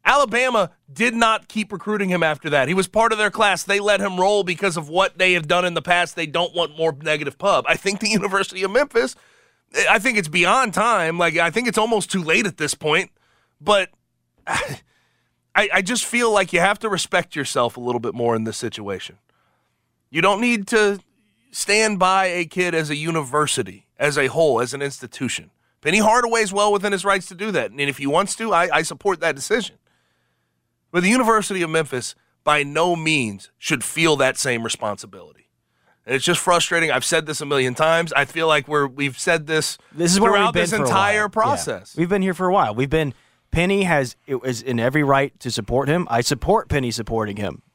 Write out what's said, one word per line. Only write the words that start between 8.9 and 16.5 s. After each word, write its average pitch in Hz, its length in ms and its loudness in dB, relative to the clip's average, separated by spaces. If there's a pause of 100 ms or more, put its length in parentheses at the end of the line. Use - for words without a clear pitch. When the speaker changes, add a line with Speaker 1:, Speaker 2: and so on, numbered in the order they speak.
Speaker 1:
I 208 120 4
think 220 180 0
it's 165 100 -2
beyond 180 460 2
time. 185 460 0
Like, 165 180 2
I 170 140 2
think 240 160 -2
it's 220 100 -2
almost 220 340 0
too 185 120 -2
late 190 240 0
at - 100 -8
this 147 160 -4
point. 156 380 -2 (500)
But 190 300 2 (280)
<sighs> - 280 -20
I, - 320 -4 (760)
I 185 280 2
just 220 200 -2
feel 233 280 0
like 196 200 2